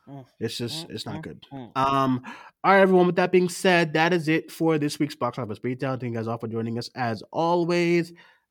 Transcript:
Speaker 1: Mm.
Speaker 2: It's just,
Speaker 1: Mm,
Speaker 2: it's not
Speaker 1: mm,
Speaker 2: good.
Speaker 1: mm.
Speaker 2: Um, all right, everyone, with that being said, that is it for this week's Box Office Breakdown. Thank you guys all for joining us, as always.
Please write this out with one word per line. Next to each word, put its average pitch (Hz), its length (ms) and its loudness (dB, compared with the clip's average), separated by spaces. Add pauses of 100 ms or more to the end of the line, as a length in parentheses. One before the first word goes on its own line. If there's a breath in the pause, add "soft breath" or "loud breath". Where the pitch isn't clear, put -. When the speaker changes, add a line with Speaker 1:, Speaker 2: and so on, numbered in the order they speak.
Speaker 1:
Mm. 135 160 -16 (140)
Speaker 2:
It's 110 180 -4
just, 156 300 -8
Speaker 1:
Mm, - 80 -20
Speaker 2:
it's 107 100 -12
not 113 120 -8
Speaker 1:
mm, 156 40 -10
Speaker 2:
good. - 300 -16
Speaker 1:
mm. 131 240 -14
Speaker 2:
Um, 135 480 2 (400 loud breath)
all 185 80 4
right, 196 80 8
everyone, 185 280 6
with 180 100 0
that 180 140 0
being 180 180 4
said, 170 440 2
that 160 200 2
is 165 160 0
it 160 220 0
for 160 260 0
this 147 220 -2
week's 143 160 -2
Box 120 220 -4
Office 107 220 -8
Breakdown. 127 400 -4
Thank 120 140 -6
you 117 40 -4
guys 110 100 -4
all 113 100 -4
for 120 100 -8
joining 113 300 -4
us, 120 180 -8
as 117 360 -4
always. 170 840 0 (380 soft breath)